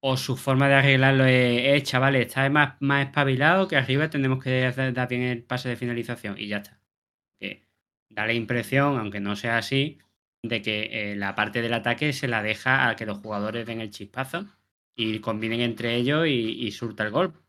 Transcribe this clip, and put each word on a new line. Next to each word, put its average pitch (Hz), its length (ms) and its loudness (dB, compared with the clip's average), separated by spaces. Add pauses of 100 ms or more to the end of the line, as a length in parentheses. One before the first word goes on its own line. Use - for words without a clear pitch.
O 131 160 0
su 127 200 -4
forma 135 320 2
de 139 60 6
arreglarlo 135 520 6
es, 127 540 4
eh, - 40 -8
chavales, 131 420 2
está 135 240 0
más, 143 300 2
más 139 260 2
espabilado, 147 640 2
que 160 80 0
arriba 135 340 2
tenemos 131 320 0
que 127 240 0
hacer, 131 280 -2
dar 123 140 -2
bien 123 140 -2
el 123 220 -4
pase 123 240 -6
de 120 80 -4
finalización 117 640 -6
y 107 100 -10
ya 104 100 -4
está. - 220 -14 (580)
Que - 300 -12 (400)
da 107 180 -4
la 113 60 0
impresión, 120 680 0
aunque 104 220 -6
no 101 160 -4
sea 117 220 -2
así, 135 400 -2 (440)
de 113 200 -4
que, 107 500 -4
eh, 104 40 -8
la 98 200 -6
parte 107 260 -2
del 117 120 -2
ataque 120 380 -2
se 135 140 -6
la 117 160 -2
deja 127 460 0
a 113 80 -2
que 113 100 -8
los 104 120 -6
jugadores 107 480 -6
den 113 140 -8
el 107 100 -8
chispazo 135 560 -10 (500)
y 110 240 -2
combinen 110 400 -4
entre 117 360 -2
ellos 147 300 0
y, 117 380 -2
y 107 80 -4
surta 107 320 -6
el 107 60 -4
gol. 160 380 -2